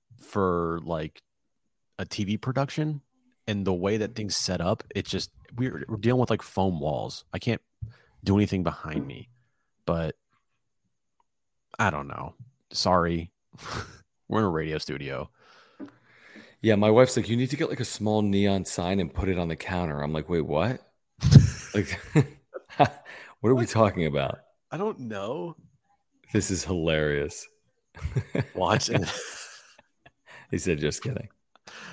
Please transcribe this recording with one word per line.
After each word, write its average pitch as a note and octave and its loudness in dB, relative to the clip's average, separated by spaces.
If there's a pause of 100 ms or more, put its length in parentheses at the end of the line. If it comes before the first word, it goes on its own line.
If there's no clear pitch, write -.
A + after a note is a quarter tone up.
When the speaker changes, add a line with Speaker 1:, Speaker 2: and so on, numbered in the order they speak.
(200)
Speaker 1:
for, F2 -2
like, D#2+ -6 (760)
a F#2+ -6
T - -6
V G#2 -2
production, C#3+ -4 (460)
and G2+ -2
the F#2+ 2
way G2 0
that G#2+ -4
things G#2+ -6
set F2+ -2
up, F#2+ 0 (100)
it's F#2+ -4
just, - -6 (240)
we're, A#2 -4
we're G#2+ -4
dealing A#2 4
with, A#2 2
like, A2 0
foam F#2+ 0
walls. C#2 -4
I F#2 -6
can't - -2 (600)
do G2 4
anything G2 2
behind D#2 -4
me, - -14 (560)
but E2 -2 (1600)
I G#2 2
don't D2 -4
know. - -10 (360)
Sorry. E2+ 2 (260)
<laughs> - -14 (560)
We're G#2+ 0
in A2 4
a F#2+ 2
radio D#2 -2
studio. C#2+ -8 (1300)
Speaker 2:
Yeah, A2 6
my G#2 6
wife's B2+ 8
like, G#2 0
"You A#2 0
need B2 0
to C#3+ -4
get, D#3+ -2
like, - -6
a A#2 -4
small G#2+ 0
neon G2 2
sign F2+ 0
and E2+ -2
put F#2+ 0
it F2+ 0
on F2 -2
the E2 -4
counter." E2 -4
I'm D2+ -2
like, D#2 -4
"Wait, E2+ 2
what?" E2+ 0 (420)
Speaker 1:
<laughs> - 2 (460)
Speaker 2:
Like, - 0 (160)
<laughs> D3 6 (500)
what - 4 (580)
are C3+ 6
we A#2 2
Speaker 1:
What? G#2+ 0
Speaker 2:
talking G2 4
about? C#2+ 0 (320)
Speaker 1:
I D3 -6
don't G#3 -4
know. B2 -8 (800)
Speaker 2:
This F#2+ 2
is F2+ -2
hilarious. D#2 0 (540)
<laughs> - -6
Speaker 1:
Watch F#2 2
it. - 0 (1400)
Speaker 2:
He G2 -2
said, F2 0
"Just D2+ -2
kidding." - -6 (640)